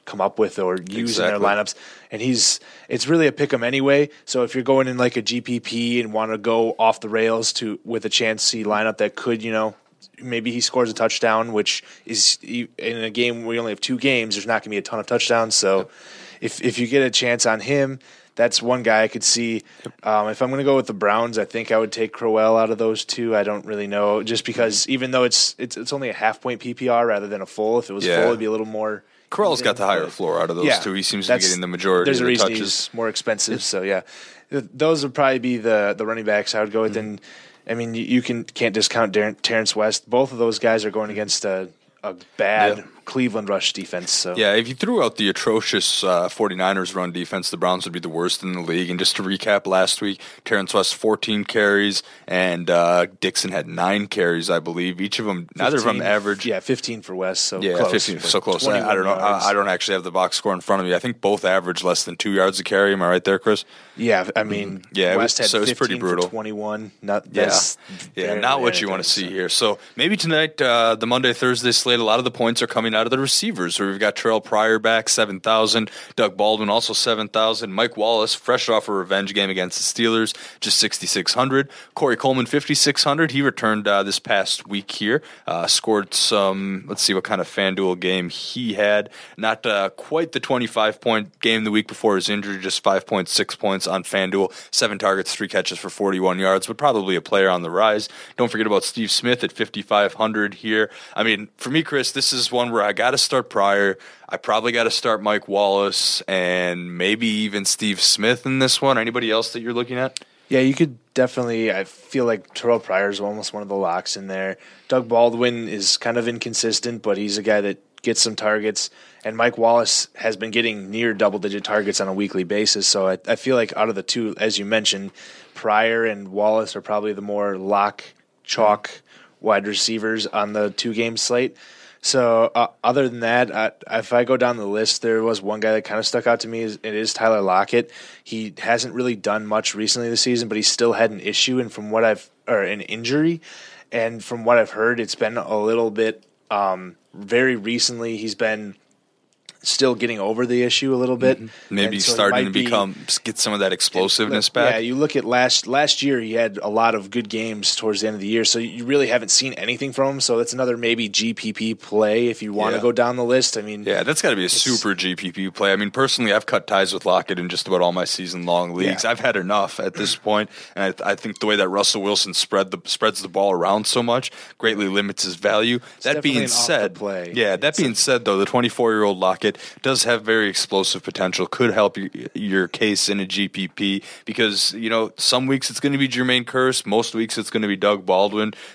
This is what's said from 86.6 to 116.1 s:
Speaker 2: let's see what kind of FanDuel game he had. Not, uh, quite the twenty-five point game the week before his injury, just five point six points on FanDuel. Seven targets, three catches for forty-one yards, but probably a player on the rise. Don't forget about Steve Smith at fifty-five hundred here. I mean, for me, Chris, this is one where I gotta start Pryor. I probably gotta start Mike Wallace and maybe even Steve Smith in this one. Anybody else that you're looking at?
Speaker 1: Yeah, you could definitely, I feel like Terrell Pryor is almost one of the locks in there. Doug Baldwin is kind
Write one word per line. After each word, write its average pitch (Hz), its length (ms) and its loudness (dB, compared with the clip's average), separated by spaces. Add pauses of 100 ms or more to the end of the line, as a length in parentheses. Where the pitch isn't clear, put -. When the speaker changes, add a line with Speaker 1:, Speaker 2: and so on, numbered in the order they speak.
Speaker 2:
let's 101 140 -4
see 104 100 2
what 95 120 0
kind 98 160 -2
of 82 80 -2
FanDuel 95 520 0
game 90 300 0
he 117 440 -6
had. 104 360 2 (260)
Not, 110 300 -4
uh, 101 240 0
quite 165 420 -4
the 131 80 -4
twenty-five 113 600 0
point 110 400 -2
game 113 240 2
the 107 60 0
week 107 180 2
before 104 280 2
his 90 140 0
injury, 101 280 -4
just 92 240 -4
five 98 240 2
point 95 220 -2
six - 280 -2
points 98 300 -2
on 90 180 -2
FanDuel. 95 480 0 (180)
Seven 104 280 0
targets, 98 360 0
three 101 140 -6
catches 92 300 -2
for 92 120 -10
forty-one 92 480 0
yards, 95 280 2
but 113 120 -8
probably 104 360 2
a 82 60 0
player 95 300 4
on 90 100 2
the 82 100 -6
rise. 107 380 2 (300)
Don't 120 120 0
forget 110 160 -2
about 101 180 2
Steve 110 260 -4
Smith 123 340 0
at - 80 -4
fifty-five 104 640 0
hundred 107 400 -2
here. 107 360 0 (240)
I 104 100 -2
mean, 107 240 0 (100)
for - 100 -10
me, 156 140 0
Chris, 139 300 -2
this - 200 0
is 123 180 -2
one 120 220 0
where 104 140 2
I 104 60 2
gotta 123 260 2
start - 320 0
Pryor. 101 480 4 (300)
I - 80 -6
probably 110 360 0
gotta 117 200 2
start 110 300 0
Mike 107 260 0
Wallace 98 800 2
and 90 680 -2
maybe 107 300 0
even 107 380 -2
Steve 101 360 -2
Smith 120 460 2
in 131 140 0
this 131 200 2
one. 135 180 2
Anybody 117 320 -2
else 113 220 0
that 123 80 -8
you're 117 140 -6
looking 123 240 -4
at? 131 220 -6 (280)
Speaker 1:
Yeah, 131 120 4
you 131 140 4
could 139 240 0 (160)
definitely, 117 580 0
I 95 100 -2
feel - 420 -4
like 113 300 -2
Terrell 117 240 2
Pryor 101 320 0
is 98 100 -6
almost 104 320 -6
one 104 120 -8
of 98 40 -14
the 101 60 -4
locks 92 420 -2
in 98 120 -12
there. 95 280 -4 (300)
Doug 127 220 0
Baldwin 117 600 2
is 101 280 0
kind 117 200 -2